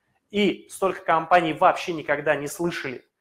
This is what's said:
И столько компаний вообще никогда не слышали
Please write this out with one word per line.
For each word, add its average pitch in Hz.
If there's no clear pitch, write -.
И 202
столько 180
компаний 165
вообще 175
никогда 147
не 143
слышали 139